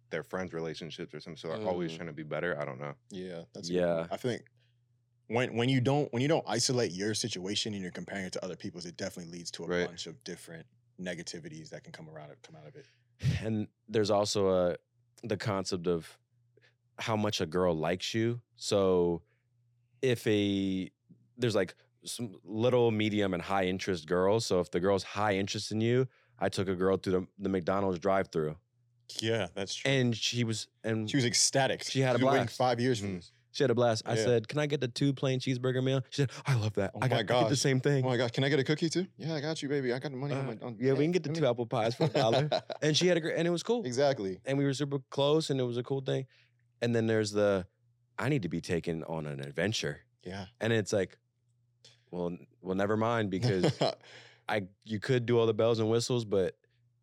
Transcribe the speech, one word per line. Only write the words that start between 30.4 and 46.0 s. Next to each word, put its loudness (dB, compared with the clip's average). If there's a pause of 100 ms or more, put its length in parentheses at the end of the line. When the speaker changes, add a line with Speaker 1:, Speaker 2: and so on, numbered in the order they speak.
Speaker 2:
was, -4 (180)
and -2
Speaker 3:
She 2
was 4
ecstatic. 2
Speaker 2:
she -4
had 4
a 4
Speaker 3:
She's -
been 6
waiting 4
Speaker 2:
blast. -8
Speaker 3:
five 2
years 2
for -4
Speaker 1:
Mm. -4
Speaker 3:
this. -14 (180)
Speaker 2:
She 0
had 4
a 4
blast. 2
I -2
Speaker 3:
Yeah. 2
Speaker 2:
said, 2
"Can -4
I 0
get -2
the -2
two 0
plain 0
cheeseburger 0
meal?" 2 (100)
She 0
said, 2 (140)
"I 4
love 0
that. 0
Speaker 3:
Oh -10
Speaker 2:
I 0
got, 2
Speaker 3:
my 2
Speaker 2:
I 0
get -4
the 4
Speaker 3:
gosh. 2
Speaker 2:
same 2
thing." 2
Speaker 3:
Oh 2
my 2
gosh, 2
can 0
I 2
get 4
a 2
cookie 0
too? -2 (100)
Yeah, -4
I -4
got -4
you, -4
baby. 0
I 0
got -8
the -8
money -4
on -2
Speaker 2:
Uh, -6
Speaker 3:
my, -8
on, -8
Speaker 2:
yeah, 4
we 2
Speaker 3:
hey, 4
Speaker 2:
can 2
get 0
the -6
Speaker 3:
let -2
Speaker 2:
two 0
Speaker 3:
me 4
Speaker 2:
apple 0
pies 0
for 2
a 4
dollar. 4
Speaker 3:
<laughs> -4
Speaker 2:
And 2
she 4
had 6
a 2
gr-, -4
and 0
it 0
was -2
cool. 0
Speaker 3:
Exactly. 0
Speaker 2:
And 0
we 2
were 2
super -2 (100)
close, 2
and 0
it 2
was -2
a -4
cool -4